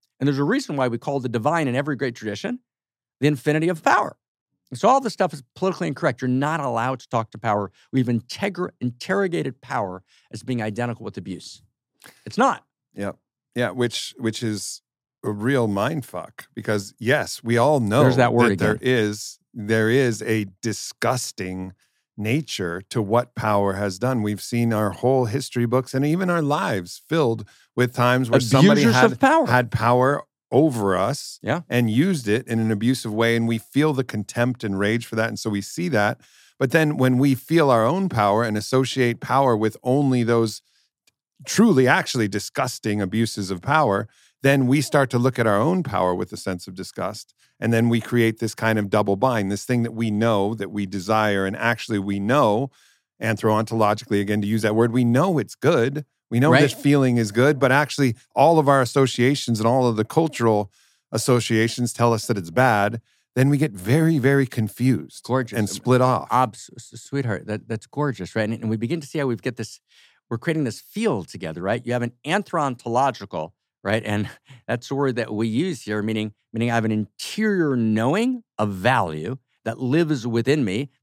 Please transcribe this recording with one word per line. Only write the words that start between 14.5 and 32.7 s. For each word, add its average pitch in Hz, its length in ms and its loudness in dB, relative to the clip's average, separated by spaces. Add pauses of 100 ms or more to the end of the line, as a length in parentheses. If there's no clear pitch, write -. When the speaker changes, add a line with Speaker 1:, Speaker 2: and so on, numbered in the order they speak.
Speaker 2:
a 104 80 -4
real 117 360 0
mind 120 380 -2
fuck, - 500 -14
because, 104 440 -4
yes, 120 420 -2
we 117 160 0
all 139 220 4
know 113 240 2
Speaker 1:
There's 127 140 4
that 120 160 4
word 120 200 4
Speaker 2:
that 85 60 -2
there 107 140 2
Speaker 1:
again. 123 140 -4
Speaker 2:
is, 107 520 -2 (140)
there 110 360 0
is 120 340 2
a 110 240 0 (140)
disgusting 95 1120 -4 (460)
nature 104 720 -4
to 117 120 -4
what 113 340 0
power 101 380 2
has 98 260 -4
done. 123 240 -2
We've 104 180 -4
seen 117 320 -2
our 107 180 0
whole 127 340 0
history 123 400 -4
books 127 280 0
and 135 120 0
even 180 240 0
our 175 120 0
lives 143 640 -4
filled 117 400 0 (300)
with 123 160 0
times 123 360 2
where 131 120 6
somebody 139 400 6
Speaker 1:
Abusers 113 140 4
Speaker 2:
had, 127 180 6
Speaker 1:
of - 60 -10
power. 294 280 4
Speaker 2:
had 120 240 2
power 123 520 2 (280)
over 117 440 2
us 107 460 -4
Speaker 1:
Yeah. 156 280 -4
Speaker 2:
and 120 200 2
used 139 400 2
it 117 180 0
in 113 120 -2
an 110 120 2